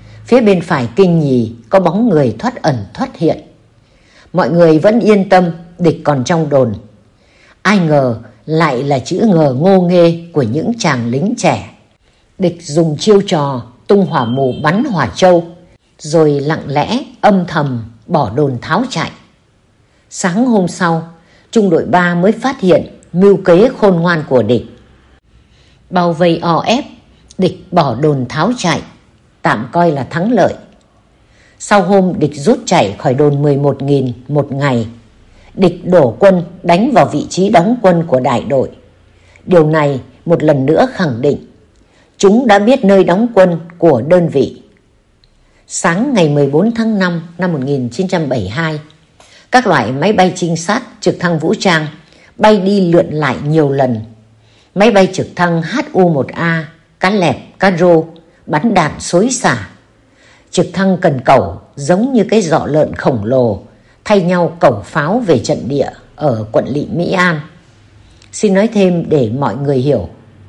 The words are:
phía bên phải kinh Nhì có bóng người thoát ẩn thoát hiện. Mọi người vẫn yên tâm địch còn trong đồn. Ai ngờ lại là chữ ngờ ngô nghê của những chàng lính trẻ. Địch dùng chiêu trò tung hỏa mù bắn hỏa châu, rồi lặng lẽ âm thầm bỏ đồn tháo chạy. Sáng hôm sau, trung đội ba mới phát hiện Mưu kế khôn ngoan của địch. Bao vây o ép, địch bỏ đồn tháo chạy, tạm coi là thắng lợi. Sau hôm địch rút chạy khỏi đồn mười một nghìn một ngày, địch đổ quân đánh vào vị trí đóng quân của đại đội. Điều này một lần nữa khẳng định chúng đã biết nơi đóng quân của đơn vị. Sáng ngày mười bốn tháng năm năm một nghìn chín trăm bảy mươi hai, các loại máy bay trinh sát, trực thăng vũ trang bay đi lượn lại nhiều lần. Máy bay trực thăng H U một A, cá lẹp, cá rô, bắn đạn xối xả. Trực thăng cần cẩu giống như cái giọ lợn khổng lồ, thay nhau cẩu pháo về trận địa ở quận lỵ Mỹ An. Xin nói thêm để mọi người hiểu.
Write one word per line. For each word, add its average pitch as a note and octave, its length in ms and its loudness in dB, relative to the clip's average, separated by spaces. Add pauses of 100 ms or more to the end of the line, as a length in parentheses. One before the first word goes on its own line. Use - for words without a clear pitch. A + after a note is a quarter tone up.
(240)
phía B3 160 2
bên G3 200 2
phải C3+ 360 -4
kinh F3 240 4
Nhì B2 320 0 (160)
có F#3+ 120 4
bóng F#3+ 280 0
người C#3+ 300 2
thoát B3 240 -6
ẩn C#3 140 0 (180)
thoát B3+ 220 -8
hiện. - 240 -2 (920)
Mọi D#3+ 180 -2
người E3 280 4
vẫn G#3+ 220 2
yên G3+ 280 2
tâm F3+ 220 4 (280)
địch E3 260 0
còn C#3 200 0
trong E3 240 -2
đồn. C3 260 0 (880)
Ai G3+ 160 0
ngờ C#3+ 380 2 (300)
lại D3+ 360 -2
là C#3+ 160 0
chữ F3+ 220 -6 (140)
ngờ D3+ 240 2
ngô F#3+ 220 4
nghê E3+ 520 2
của D3 100 0
những D3 360 -2
chàng A#2+ 320 -4
lính D#3+ 280 -4
trẻ. A#2+ 320 -2 (680)
Địch E3+ 240 -4
dùng D3+ 340 -2
chiêu G3+ 300 4
trò C#3 360 -2 (240)
tung G3 200 2
hỏa C#3+ 180 -2
mù B2 380 -2
bắn F#3 220 0
hỏa E3+ 220 -2
châu, F3 380 2 (540)
rồi D3+ 420 0
lặng D3 260 -4
lẽ D3 320 -2 (220)
âm F#3+ 260 2
thầm C3+ 380 -4 (220)
bỏ C#3+ 240 -2
đồn C3 320 -2
tháo F3+ 280 -2
chạy. D#3 200 -6 (1000)
Sáng G3 360 -2
hôm G3+ 220 2
sau, E3 400 -4 (420)
trung G3+ 200 2
đội D3+ 140 2
ba F3 300 0
mới F#3 180 2
phát C4 280 -6
hiện E3 260 2 (260)
Mưu F#3+ 240 4
kế F#3 320 4 (100)
khôn G3 180 2
ngoan E3 320 -2
của B2+ 140 2
địch. G#2+ 220 0 (1300)
Bao F3 220 0
vây E3 300 0
o E3 240 -2
ép, B3 180 -2 (540)
địch - 320 -4
bỏ C#3+ 240 0
đồn C3+ 340 0
tháo E3 300 -2
chạy, D#3 240 -4 (600)
tạm A#2+ 300 -2
coi E3+ 180 2
là C#3 140 -4
thắng F#3 280 -4
lợi. E3 220 2 (1040)
Sau G#3 240 0
hôm F#3 360 2
địch D3 160 -2
rút A#3 320 0
chạy A2 320 0
khỏi C3 160 -2
đồn C#3+ 280 2
mười D3 140 2
một C#3 260 -2
nghìn C3+ 300 0 (160)
một C#3+ 240 -2
ngày, C3 340 -2 (680)
địch - 320 -2
đổ D#3+ 320 2
quân F#3+ 240 4 (200)
đánh F#3+ 300 0
vào D#3 140 4
vị C#3+ 240 -6
trí F#3+ 180 0
đóng A3 340 2
quân E3+ 240 2
của B2+ 140 0
đại B2+ 240 -2
đội. B2+ 260 -2 (760)
Điều E3 200 4
này D3 340 0 (240)
một D#3+ 180 0
lần C#3 240 2
nữa F3+ 260 2
khẳng C3 300 -4
định C#3+ 240 -2 (720)
chúng A3+ 280 4
đã G3+ 120 6
biết A#3+ 260 2
nơi F#3+ 200 4
đóng F3+ 300 0
quân F3+ 260 4 (180)
của C#3 240 2
đơn E3 260 2
vị. B2+ 340 -4 (1040)
Sáng G#3+ 480 -2
ngày E3+ 140 2
mười C#3+ 220 0
bốn G3 240 0
tháng A3 240 -2
năm F3 240 -2 (160)
năm F3+ 140 -2
một C#3+ 120 -4
nghìn C3 240 -2
chín F#3 200 -4
trăm D#3+ 200 -2
bảy C3+ 120 -2
mươi F2+ 80 -6
hai, D3+ 320 -6 (720)
các B3 160 2
loại C3 260 2
máy D#3+ 200 0
bay F#3 240 2
trinh E3 200 -2
sát, G#3+ 260 -4 (180)
trực - 200 -2
thăng E3+ 180 -2
vũ D#3+ 200 -2
trang D#3+ 280 0 (500)
bay G#3+ 240 4
đi F#3+ 320 0
lượn E3+ 180 4
lại D3 260 -2 (100)
nhiều D3+ 240 2
lần. B2+ 300 -2 (760)
Máy G#3 160 4
bay F#3+ 220 4
trực - 140 -6 (100)
thăng E3+ 260 0
H F#3+ 160 -6 (140)
U F#3 160 2
một C#3 200 0
A, E3 400 -4 (320)
cá F#3 100 0
lẹp, E3 480 -4
cá F#3 180 2
rô, E3 280 4 (420)
bắn D3+ 280 -2
đạn D#3 260 -4
xối G#3 300 0
xả. B2+ 380 -4 (800)
Trực E3+ 220 0
thăng F#3+ 280 0
cần C#3+ 200 0
cẩu A2 400 0 (160)
giống F3+ 360 -2
như A3+ 180 2
cái G#3+ 120 2
giọ D3+ 240 -2
lợn C#3 280 0
khổng B2 300 -2
lồ, A#2+ 360 0 (440)
thay G#3 160 2
nhau E3+ 400 -2
cẩu G#2+ 240 2
pháo E3 340 -4
về F3+ 200 0
trận A#2+ 300 -4
địa C#3 220 -4 (260)
ở A#2 360 -2
quận - 160 0
lỵ C3+ 240 -6
Mỹ D#3+ 200 -4
An. F3 280 0 (920)
Xin G3 220 0
nói G3+ 140 2
thêm F#3 400 0
để B2+ 300 0
mọi A#2+ 180 -4
người C#3+ 220 -2
hiểu. B2 300 -2 (400)